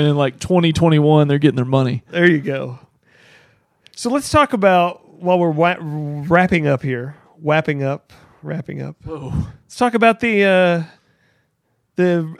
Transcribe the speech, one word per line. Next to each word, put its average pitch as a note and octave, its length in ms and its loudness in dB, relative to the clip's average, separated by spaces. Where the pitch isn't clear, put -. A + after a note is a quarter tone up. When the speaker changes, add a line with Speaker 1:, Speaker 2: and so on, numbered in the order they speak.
Speaker 1:
in, D3 100 2
like, C#3 220 -2
twenty E3+ 340 0
twenty-one, D3+ 540 4
they're C#3+ 120 0
getting C#3+ 180 2
their B2+ 80 -2
money. C3 460 0
Speaker 2:
There F3 200 4
you D#3 80 0
go. C3+ 400 -8
So A#3+ 140 -6
let's C4+ 200 -4
talk D4 220 2
about, F#3 560 2
while F3+ 180 2
we're E3+ 120 2
wa-, E3+ 300 0
wrapping D3+ 880 -2
up C3+ 140 0
here, C3 340 -8
wrapping D3+ 400 -2
up, C#3 300 -6
wrapping D3 400 -10
up. C#3+ 220 -12
Speaker 1:
Whoa. C#3+ 280 -12
Speaker 2:
Let's - 120 -20
talk A#3+ 180 -2
about A3+ 260 2
the, G#3+ 240 0
uh, F3+ 380 2
the E3+ 440 0